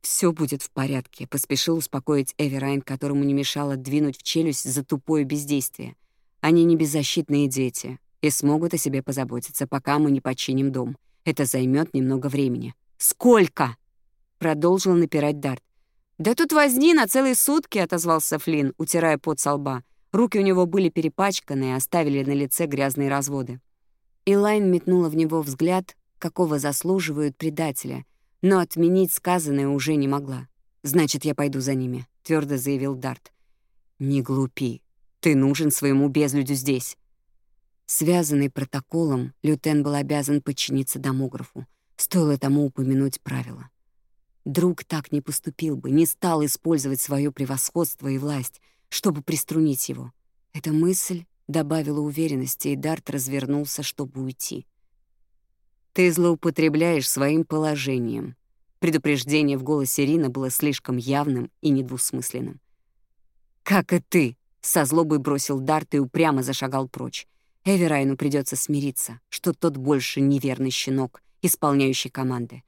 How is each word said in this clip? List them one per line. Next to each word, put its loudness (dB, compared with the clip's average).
«Все 0
будет -4
в -14
порядке», — -6
поспешил -2
успокоить -2
Эверайн, -2
которому -2
не 2
мешало -2
двинуть -2
в -20
челюсть -2
за -2
тупое 0
бездействие. -4
«Они 6
не 6
беззащитные 0
дети, -4
и 2
смогут 2
о -2
себе -2
позаботиться, -6
пока 0
мы 4
не 2
починим -2
дом. -6
Это 0
займет 0
немного 0
времени». -2
«Сколько?» — 4
продолжил 2
напирать 2
Дарт. -6
«Да 2
тут 0
возни 6
на 6
целые 2
сутки», — 0
отозвался 0
Флинн, 0
утирая 2
пот -4
со 0
лба. -4
Руки 2
у 2
него 4
были 2
перепачканы -2
и -2
оставили 0
на -2
лице 0
грязные 0
разводы. -4
Элайн 4
метнула 2
в -4
него 2
взгляд, -2
какого 0
заслуживают -2
предателя, -4
но 6
отменить 2
сказанное 0
уже 0
не 2
могла. -4
«Значит, 0
я 0
пойду -2
за -2
ними», — -4
твердо 0
заявил -2
Дарт. -10
«Не 0
глупи. -4
Ты 4
нужен 4
своему 2
безлюдю 2
здесь». -2
Связанный 2
протоколом, -2
Лютен 2
был -2
обязан 0
подчиниться -4
домографу. -4
Стоило 2
тому 2
упомянуть 0
правила. -8
Друг 0
так -6
не -2
поступил -6
бы, -6
не 6
стал 0
использовать -2
свое -2
превосходство -4
и -2
власть, -6
чтобы -2
приструнить -2
его. -10
Эта -4
мысль 0
добавила -2
уверенности, -4
и 0
Дарт -6
развернулся, -4
чтобы -8
уйти. -10
«Ты 4
злоупотребляешь 2
своим 2
положением». -2
Предупреждение 2
в -6
голосе 0
Рина 2
было -4
слишком -2
явным -2
и 0
недвусмысленным. -4
«Как 2
и 2
ты», — 0
со 0
злобой 2
бросил -2
Дарт 0
и 2
упрямо 2
зашагал -4
прочь. -12
Эверайну 2
придется -2
смириться, -4
что -2
тот -2
больше 0
неверный 0
щенок, -4
исполняющий 0
команды. -8